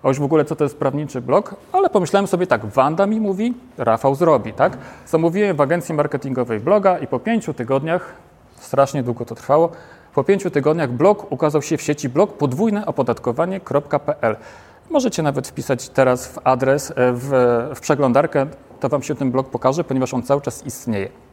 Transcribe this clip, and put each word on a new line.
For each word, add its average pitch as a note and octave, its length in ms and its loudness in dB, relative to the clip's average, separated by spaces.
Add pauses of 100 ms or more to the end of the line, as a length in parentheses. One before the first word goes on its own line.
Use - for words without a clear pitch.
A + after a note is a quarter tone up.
A D3 60 2
już C3+ 120 0
w - 20 0
ogóle D3+ 220 2
co D#3 120 -4
to D3 80 0
jest C#3 120 -4
prawniczy C#3 440 -4
blog? C3+ 340 0 (180)
Ale F#4 180 2
pomyślałem G3 360 2
sobie F3+ 200 0
tak, A2+ 200 0
Wanda D3 400 2
mi A3 140 -2
mówi, G#3+ 340 -2 (240)
Rafał A#2+ 360 2
zrobi, C#3 380 2
tak? D#3 260 0 (280)
Zamówiłem E3+ 500 0
w D3 40 -4
agencji D#3+ 340 0
marketingowej B2+ 680 -2
bloga F#3 380 2
i C#3 80 -6
po B2 140 -4
pięciu A3 340 -2
tygodniach, C#3 600 -2 (420)
strasznie C3+ 460 0
długo A#2+ 220 -4
to A#2 100 -12
trwało, D#3+ 360 2 (440)
po C3+ 100 2
pięciu F#3+ 260 0
tygodniach D3 420 0
blog F3+ 400 2
ukazał D3 300 0
się D#3+ 140 -2
w - 60 -8
sieci D3 260 -2
blog F3+ 280 0
podwójne G3+ 500 0
opodatkowanie C#3 760 -2
kropka C#3+ 380 -2
p D3 220 -4
l. A2 160 0 (540)
Możecie B3 320 0
nawet C#3 260 -2
wpisać - 400 -6
teraz B2+ 380 2
w - 180 -14
adres, C3 460 2
e, - 60 -12
w, B2 340 0 (440)
w - 60 -16
przeglądarkę, C#3 680 2 (340)
to C3+ 80 -2
wam C3+ 140 0
się D3+ 120 -6
ten B2+ 160 -2
blog C3 200 -2
pokaże, C3+ 340 0
ponieważ C3 300 -2
on B2 80 -2
cały C#3 180 0
czas - 260 -8
istnieje. G#2 420 -6 (240)